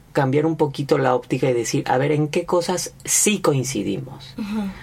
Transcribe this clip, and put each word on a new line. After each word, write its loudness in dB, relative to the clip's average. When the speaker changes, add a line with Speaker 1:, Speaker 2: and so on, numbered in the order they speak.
Speaker 1:
cambiar 2
un 0
poquito 0
la 4
óptica 0
y 2
decir, 0
a 2
ver, 2
¿en 2
qué -2
cosas -2
sí 2
coincidimos? -2
Speaker 2:
Ujú. -6